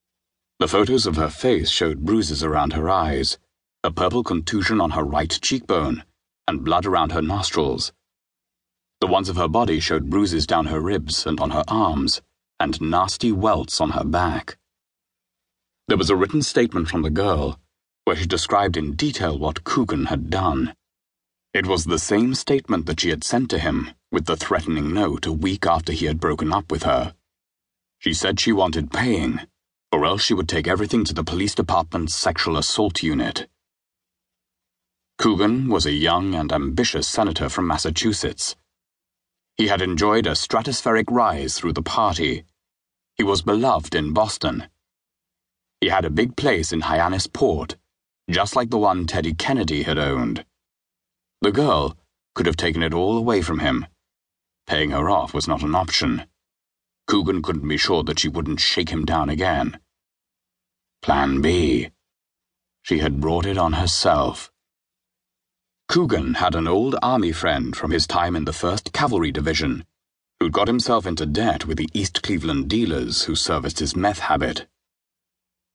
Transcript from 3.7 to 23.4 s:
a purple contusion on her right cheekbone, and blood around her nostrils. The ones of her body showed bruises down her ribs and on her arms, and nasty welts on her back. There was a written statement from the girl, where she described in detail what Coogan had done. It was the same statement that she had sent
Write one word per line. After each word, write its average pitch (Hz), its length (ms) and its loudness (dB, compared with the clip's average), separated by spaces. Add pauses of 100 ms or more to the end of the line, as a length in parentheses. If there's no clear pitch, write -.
a 87 60 0
purple 90 340 0
contusion 98 560 0
on 82 120 0
her 78 120 -2
right 76 380 -2
cheekbone, 87 600 -2 (440)
and 69 160 -2
blood 85 220 2
around 85 260 2
her 80 120 0
nostrils. 82 680 -2 (1080)
The 92 60 0
ones 95 220 2
of 87 80 -4
her 87 100 2
body 90 320 2
showed 76 320 -2
bruises 87 340 2
down 80 220 2
her 78 120 -2
ribs 78 460 -2
and 76 140 -2
on 73 120 0
her 76 160 0
arms, 78 540 0 (380)
and - 200 -2
nasty 90 520 0
welts 92 500 0
on 78 100 0
her - 120 -2
back. 82 540 -2 (1300)
There 107 100 4
was 90 140 4
a 98 40 6
written 98 280 2
statement 95 440 2
from 82 140 -2
the 76 80 0
girl, 76 500 0 (460)
where 87 100 2
she 87 120 -2
described 90 500 2
in 76 160 -2
detail 80 460 -2
what 76 240 -4
Coogan 82 420 0
had 69 240 -2
done. 76 460 0 (760)
It 95 140 2
was 90 200 0
the 85 120 2
same 117 380 2
statement 107 500 0
that 80 140 -4
she 85 100 0
had 76 140 -2
sent - 260 0